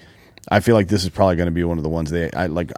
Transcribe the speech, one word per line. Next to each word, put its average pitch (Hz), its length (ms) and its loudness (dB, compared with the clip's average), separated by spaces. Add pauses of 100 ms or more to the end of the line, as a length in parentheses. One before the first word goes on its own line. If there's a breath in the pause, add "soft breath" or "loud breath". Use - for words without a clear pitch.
(500 soft breath)
I 104 120 4
feel 117 140 4
like 101 140 2
this 92 140 2
is 90 60 -6
probably 95 280 2
gonna 87 140 0
be 85 120 -2
one 85 140 -2
of 78 60 -4
the 78 60 -4
ones 80 220 -2
they, 85 200 -2
I, 87 140 -2
like, 85 320 -4